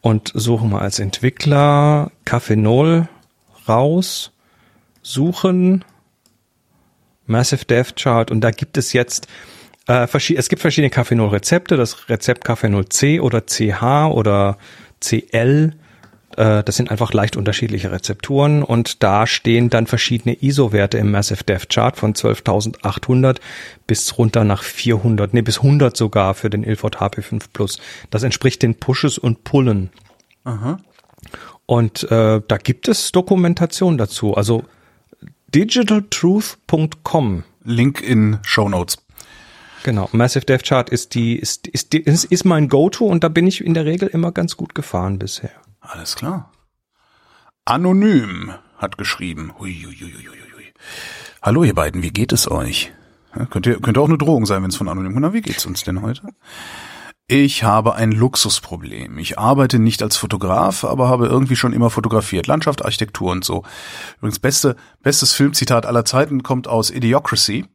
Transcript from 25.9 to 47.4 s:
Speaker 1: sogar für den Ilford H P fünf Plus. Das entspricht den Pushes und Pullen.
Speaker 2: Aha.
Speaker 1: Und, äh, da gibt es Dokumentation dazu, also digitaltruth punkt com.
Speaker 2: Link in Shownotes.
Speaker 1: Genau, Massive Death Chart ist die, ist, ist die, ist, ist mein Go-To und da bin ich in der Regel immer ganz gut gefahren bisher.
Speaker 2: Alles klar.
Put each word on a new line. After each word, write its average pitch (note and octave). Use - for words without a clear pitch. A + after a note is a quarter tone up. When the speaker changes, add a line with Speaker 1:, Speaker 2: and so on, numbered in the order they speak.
Speaker 1:
sogar G2+
für -
den G#2
Ilford G#2+
H G2
P G#2+
fünf -
Plus. -
Das A2
entspricht -
den A2+
Pushes -
und A#2
Pullen. A2
Speaker 2:
Aha. B2+
Speaker 1:
Und, A#2
äh, A2
da G#2+
gibt -
es -
Dokumentation F3
dazu, G#2
also A2
digitaltruth G#3
punkt D#3
com. G#2
Speaker 2:
Link A#2+
in G#2+
Shownotes. G2+
Speaker 1:
Genau, G#2+
Massive B2
Death C3
Chart B2+
ist -
die, A#2
ist, -
ist -
die, D3+
ist, D#3
ist F3+
mein D#3
Go-To D#3
und F3+
da E3+
bin E3+
ich F#3+
in E3
der E3
Regel E3
immer E3+
ganz E3+
gut -
gefahren F#2+
bisher. G2
Speaker 2:
Alles -
klar. D#3+